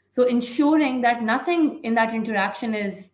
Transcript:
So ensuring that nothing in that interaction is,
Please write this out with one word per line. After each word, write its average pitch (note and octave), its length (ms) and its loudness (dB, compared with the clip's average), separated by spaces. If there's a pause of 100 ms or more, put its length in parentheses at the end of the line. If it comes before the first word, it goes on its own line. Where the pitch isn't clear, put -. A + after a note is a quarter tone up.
(120)
So B3 120 2
ensuring B3+ 760 2
that A#3+ 220 2
nothing D4+ 600 0
in A3+ 120 -2
that A3+ 180 2
interaction G#3+ 600 -2
is, G3+ 380 -8